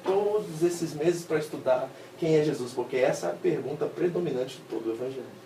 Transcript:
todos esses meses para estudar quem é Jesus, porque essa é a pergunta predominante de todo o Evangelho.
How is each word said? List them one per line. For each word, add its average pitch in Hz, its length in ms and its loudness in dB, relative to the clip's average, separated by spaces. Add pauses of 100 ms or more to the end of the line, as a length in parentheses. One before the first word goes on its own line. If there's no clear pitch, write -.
todos 190 580 2
esses 165 320 0
meses 165 300 2
para 156 160 0
estudar 135 500 0 (300)
quem 160 160 4
é 151 80 6
Jesus, 123 280 -2
porque 127 260 -2
essa 117 300 2
é - 40 0
a - 20 -2
pergunta - 540 0
predominante 139 720 -2
de - 120 -16
todo 113 200 -4
o 113 40 0
Evangelho. 127 300 -6 (220)